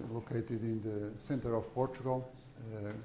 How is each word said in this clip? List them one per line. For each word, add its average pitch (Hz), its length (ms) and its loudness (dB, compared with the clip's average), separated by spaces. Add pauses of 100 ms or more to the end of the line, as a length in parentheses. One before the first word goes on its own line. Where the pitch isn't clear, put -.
(140)
located 113 480 0
in 110 180 2
the 104 420 -2
center 120 340 2
of 110 180 0
Portugal, 127 520 2 (480)
uh, 104 180 -2 (120)